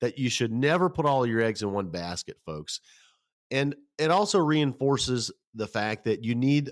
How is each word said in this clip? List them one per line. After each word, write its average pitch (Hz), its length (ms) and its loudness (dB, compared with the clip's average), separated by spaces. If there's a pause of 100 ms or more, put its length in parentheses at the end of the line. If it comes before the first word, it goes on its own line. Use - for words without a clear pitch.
that 120 180 -2
you 123 120 0
should 113 220 -2
never 156 360 2
put 160 160 -2
all 135 220 2
your 113 140 0
eggs 113 220 0
in 101 100 -2
one 98 160 -2
basket, 87 480 -8 (100)
folks. 78 340 -10 (680)
And 139 240 0 (240)
it 156 140 2
also 202 260 2
reinforces 139 920 2 (200)
the 110 140 -6
fact 107 380 -4
that 110 180 0
you 117 140 -2
need 139 360 2